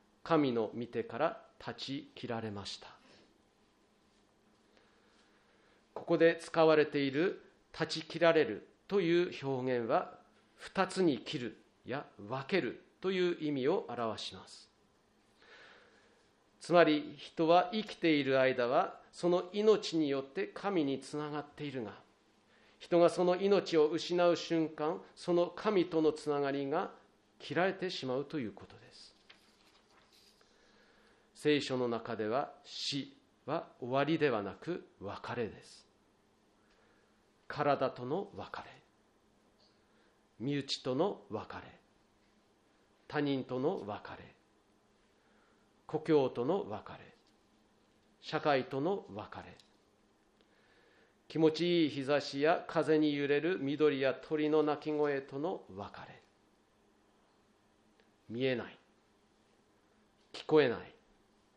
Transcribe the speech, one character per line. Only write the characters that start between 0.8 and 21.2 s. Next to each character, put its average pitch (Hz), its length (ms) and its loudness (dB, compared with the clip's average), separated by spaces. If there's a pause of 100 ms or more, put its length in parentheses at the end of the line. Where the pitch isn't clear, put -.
手 113 180 -6
か 117 140 -10
ら 151 220 -2 (180)
断 120 180 -10
ち 139 380 -10
切 - 120 -12
ら 117 140 -6
れ 110 100 -6
ま 101 160 -10
し - 120 -10
た。 - 100 -20 (3000)
こ - 100 -10
こ 170 140 2
で 165 240 6
使 160 220 2
わ 160 120 8
れ 151 80 6
て 147 140 -2
い 139 140 0
る 160 280 -2 (320)
断 160 160 -4
ち 160 140 -8
切 - 160 -12
ら 165 140 6
れ 156 120 4
る 107 220 -4 (220)
と 202 120 0
い 170 220 4
う 180 240 -6
表 127 320 -2
現 113 100 -2
は、 - 300 -2 (380)
二 - 300 -4
つ 190 160 -2
に 147 160 4
切 - 200 -8
る 120 180 -8 (300)
や 135 180 -6 (240)
分 131 180 -6
け 190 140 0
る 117 220 -6 (180)
と 185 120 -2
い 180 200 0
う 175 80 -4
意 151 120 -2
味 131 160 0
を 185 200 0
表 113 320 -4
し - 140 -10
ま 95 120 -18
す。 - 220 -20 (1900)
つ - 120 -4
ま 170 120 10
り、 151 320 2
人 - 320 -2
は 175 240 6
生 214 120 -2
き - 100 -12
て 170 160 2
い 147 140 4
る 135 160 4
間 123 280 2
は 156 320 0 (120)
そ - 160 -2
の 180 240 2
命 202 440 2
に 156 140 2
よ 139 100 0
っ 135 40 -6
て 202 280 -6
神 190 320 -2
に 135 160 -2
つ - 160 -12
な 151 140 -6